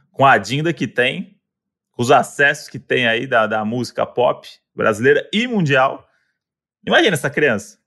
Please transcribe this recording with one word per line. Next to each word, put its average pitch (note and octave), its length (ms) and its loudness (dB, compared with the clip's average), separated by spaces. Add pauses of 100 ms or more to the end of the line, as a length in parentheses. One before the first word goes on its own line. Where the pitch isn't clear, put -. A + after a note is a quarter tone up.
(120)
com C3+ 140 2
a B2+ 120 6
Dinda C#3 360 -2
que - 140 -6
tem, - 520 -4 (520)
com A#2+ 120 -6
os B2 80 2
acessos C#3+ 580 0
que - 100 -16
tem B2+ 280 -2
aí A#2 180 -2
da, A#2 220 0
da G#2+ 180 -2
música A#2 400 -4
pop - 420 -2 (280)
brasileira A2+ 580 0
e A#3 140 -2
mundial. C#3+ 600 0 (760)
Imagina A#3 300 2
essa C#3 140 -4
criança. C3+ 580 -2